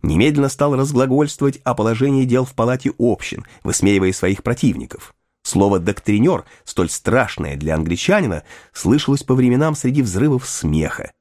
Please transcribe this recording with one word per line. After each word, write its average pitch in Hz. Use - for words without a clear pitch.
немедленно 139
стал 143
разглагольствовать 139
о 123
положении 127
дел 127
в 127
Палате 127
общин, -
высмеивая 95
своих 95
противников. -
Слово 98
"доктринёр", 107
столь 87
страшное 95
для 76
англичанина, 87
слышалось 139
по 131
временам 131
среди 135
взрывов 127
смеха. -